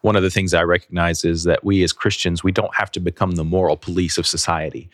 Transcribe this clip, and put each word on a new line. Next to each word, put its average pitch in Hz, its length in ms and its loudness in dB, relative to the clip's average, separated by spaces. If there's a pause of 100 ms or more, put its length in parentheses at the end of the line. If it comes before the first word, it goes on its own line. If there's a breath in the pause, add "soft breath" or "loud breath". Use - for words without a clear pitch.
One 107 140 4
of 95 60 4
the 92 80 2
things 92 240 0
I 85 80 6
recognize 85 640 0
is 82 200 0
that 85 200 2
we 98 180 4
as 85 100 2
Christians, 87 520 -2
we 95 80 2
don't 98 220 -6
have 101 180 -2
to 95 80 -6
become 90 320 -2
the 82 120 -2
moral 85 320 0
police 87 420 -2
of 87 80 -2
society. 80 680 -4